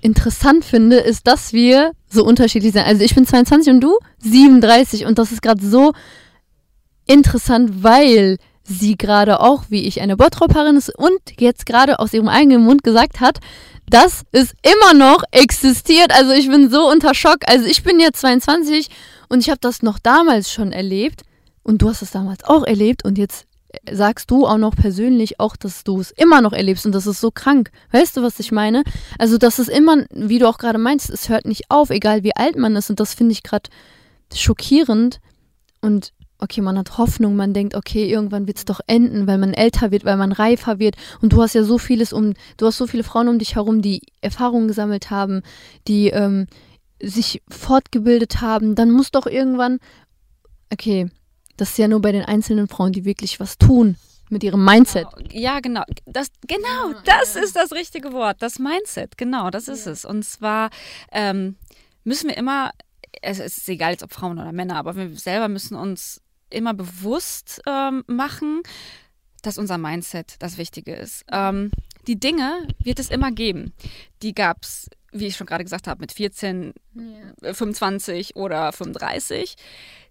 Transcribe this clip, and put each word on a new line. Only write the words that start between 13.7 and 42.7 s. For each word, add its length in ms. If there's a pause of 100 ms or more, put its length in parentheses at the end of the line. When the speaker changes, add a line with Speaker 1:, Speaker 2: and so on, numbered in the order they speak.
Speaker 1:
dass 440
es 320
immer 300
noch 380
existiert. 800
Also 200
ich 180
bin 220
so 180
unter 240
Schock. 340
Also 180
ich 180
bin 160
jetzt 220
zweiundzwanzig 680 (400)
und 120
ich 100
hab 100
das 220
noch 160
damals 520
schon 200
erlebt. 500 (400)
Und 220
du 60
hast 120
es 100
damals 320
auch 200
erlebt 420
und 120
jetzt 280 (460)
sagst 380
du 160
auch 140
noch 160
persönlich 640
auch, 160
dass 280
du 160
es 120
immer 300
noch 120
erlebst 320
und 60
das 160
ist 120
so 120
krank. 400 (180)
Weißt 260
du, 60
was 180
ich 120
meine? 320 (340)
Also 220
das 180
ist 100
immer, 440
wie 260
du 100
auch 120
gerade 180
meinst, 320
es 180
hört 180
nicht 260
auf, 180
egal 320
wie 140
alt 200
man 200
ist 160
und 80
das 160
finde 160
ich 100
grad 300 (600)
schockierend 880 (600)
und 320 (240)
okay, 240
man 160
hat 220
Hoffnung, 360
man 200
denkt, 180
okay, 340
irgendwann 380
wird's 200
doch 200
enden, 400
weil 140
man 160
älter 340
wird, 160
weil 120
man 160
reifer 440
wird 180 (260)
und 120
du 80
hast 140
ja 80
so 160
vieles 340
um, 220 (220)
du 100
hast 100